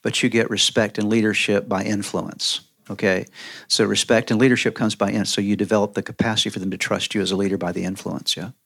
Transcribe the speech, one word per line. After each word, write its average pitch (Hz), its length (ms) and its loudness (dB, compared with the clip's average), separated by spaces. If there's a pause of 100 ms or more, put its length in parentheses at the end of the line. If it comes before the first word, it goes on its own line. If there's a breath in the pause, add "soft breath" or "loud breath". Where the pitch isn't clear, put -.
but - 200 -2
you 127 80 4
get 113 200 2
respect 107 480 0
and 107 100 0
leadership 107 600 2
by 107 140 0
influence, 101 760 -4 (280)
okay? 95 360 0 (420 loud breath)
So - 180 4
respect 110 460 2
and 110 80 2
leadership 123 360 4
comes 110 200 -2
by 98 160 0
in-, 101 140 0
so - 140 -2
you 101 160 2
develop 104 380 2
the - 100 -2
capacity 110 460 -2
for 101 100 -8
them 95 120 -4
to 95 60 -6
trust - 380 -2
you 104 60 2
as 90 100 -2
a 95 60 0
leader 98 200 0
by 87 140 -2
the 90 140 -4
influence, - 500 -4
yeah? 87 140 -8 (160)